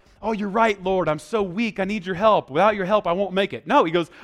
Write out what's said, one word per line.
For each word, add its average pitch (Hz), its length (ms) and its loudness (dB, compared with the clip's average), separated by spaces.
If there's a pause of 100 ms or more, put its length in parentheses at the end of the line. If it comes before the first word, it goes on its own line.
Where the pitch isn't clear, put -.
(200)
"Oh, 214 100 -4
you're 208 180 -4
right, 208 320 0
Lord, 185 280 0
I'm 156 100 -2
so 220 240 -4
weak, 196 380 -4
I 190 40 -2
need 190 220 -6
your 185 80 -4
help. 190 360 2
Without 196 260 2
your 190 80 -4
help, 202 220 0
I 170 60 0
won't 185 200 -2
make 190 200 -2
it." 120 140 -10
No, 247 160 4
he 170 80 -2
goes, 170 180 0 (160)